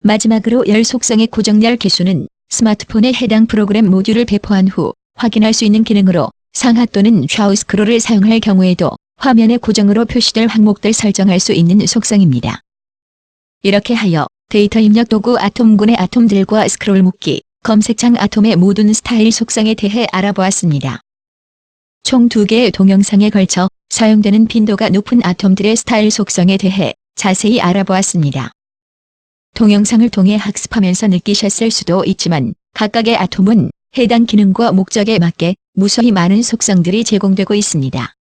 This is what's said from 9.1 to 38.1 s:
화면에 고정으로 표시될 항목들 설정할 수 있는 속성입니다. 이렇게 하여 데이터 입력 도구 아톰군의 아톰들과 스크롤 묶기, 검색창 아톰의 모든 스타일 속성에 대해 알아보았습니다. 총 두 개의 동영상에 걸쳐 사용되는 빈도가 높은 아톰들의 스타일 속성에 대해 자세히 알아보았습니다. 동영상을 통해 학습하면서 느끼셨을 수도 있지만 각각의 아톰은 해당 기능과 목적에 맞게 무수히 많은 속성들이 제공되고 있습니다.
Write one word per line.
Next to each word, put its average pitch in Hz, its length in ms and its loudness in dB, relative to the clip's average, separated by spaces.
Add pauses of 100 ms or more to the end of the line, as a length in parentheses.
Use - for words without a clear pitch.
화면에 233 400 2
고정으로 214 500 0
표시될 226 420 -2
항목들 214 440 0
설정할 196 460 0
수 202 140 -2
있는 175 340 2
속성입니다. 185 760 0 (1000)
이렇게 202 320 0
하여 180 320 0 (220)
데이터 208 320 2
입력 220 280 2
도구 226 300 0
아톰군의 214 580 2
아톰들과 202 720 0
스크롤 190 360 0
묶기, 180 400 -2 (200)
검색창 226 560 0
아톰의 208 380 0
모든 202 360 2
스타일 220 380 0
속성에 220 440 -2
대해 214 360 -4
알아보았습니다. 185 880 -2 (1000)
총 240 260 2
두 214 180 0
개의 220 260 0
동영상에 196 580 2
걸쳐 190 380 0 (220)
사용되는 214 560 2
빈도가 220 420 -2
높은 208 340 0
아톰들의 190 540 0
스타일 214 340 0
속성에 190 460 0
대해 190 380 -2 (200)
자세히 208 460 -2
알아보았습니다. 180 880 -2 (1040)
동영상을 214 560 2
통해 202 260 0
학습하면서 202 720 -2
느끼셨을 202 640 -2
수도 180 360 -2
있지만 156 480 -2 (200)
각각의 226 420 -2
아톰은 190 540 0 (280)
해당 233 260 2
기능과 208 480 0
목적에 202 460 0
맞게 170 380 -2 (180)
무수히 214 380 0
많은 190 300 2
속성들이 196 600 -2
제공되고 196 500 -2
있습니다. 135 680 -4